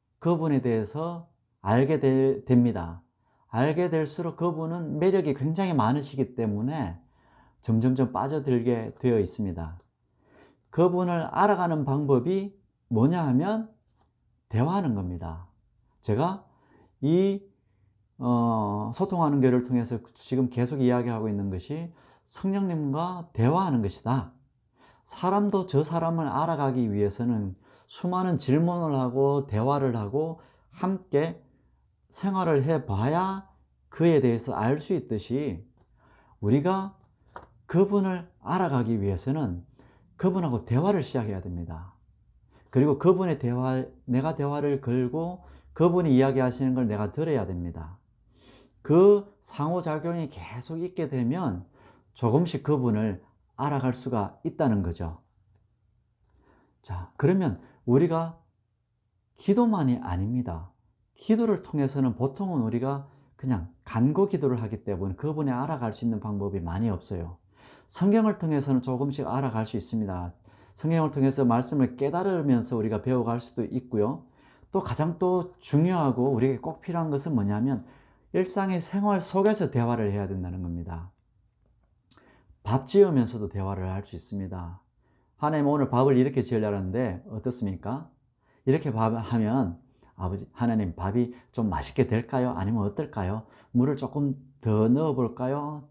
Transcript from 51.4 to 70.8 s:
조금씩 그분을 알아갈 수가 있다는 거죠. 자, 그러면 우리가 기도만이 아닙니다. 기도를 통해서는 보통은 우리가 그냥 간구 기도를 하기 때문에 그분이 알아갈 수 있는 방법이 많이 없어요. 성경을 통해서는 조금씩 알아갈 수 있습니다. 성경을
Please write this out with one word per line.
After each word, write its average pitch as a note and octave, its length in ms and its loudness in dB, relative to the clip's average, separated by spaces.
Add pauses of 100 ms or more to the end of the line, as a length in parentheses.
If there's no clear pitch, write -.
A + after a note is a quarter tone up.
조금씩 C3+ 500 2
그분을 A2 600 0 (320)
알아갈 C3 380 -2
수가 G#2+ 500 -4
있다는 A2 400 0
거죠. E2+ 360 -6 (1600)
자, F2+ 360 -10
그러면 D#3+ 440 2 (240)
우리가 E3 540 2 (960)
기도만이 G3 680 2
아닙니다. F2+ 680 -4 (440)
기도를 A3 480 0
통해서는 C#3 520 0
보통은 C#3 460 -2
우리가 B2+ 460 -2 (280)
그냥 G#2 360 -4 (120)
간구 D3+ 440 2
기도를 C3+ 360 0
하기 G#2 200 -8
때문에 F#2+ 320 -4
그분이 D3 360 -4
알아갈 B2 420 -4
수 - 120 -6
있는 A2 140 0
방법이 G2+ 400 -4
많이 F2 300 -2
없어요. F2 480 -6 (500)
성경을 G#3 520 2
통해서는 C#3 420 0
조금씩 C3 460 -4
알아갈 A2+ 380 -2
수 A2+ 120 -6
있습니다. F#2+ 560 -4 (400)
성경을 D#3+ 380 0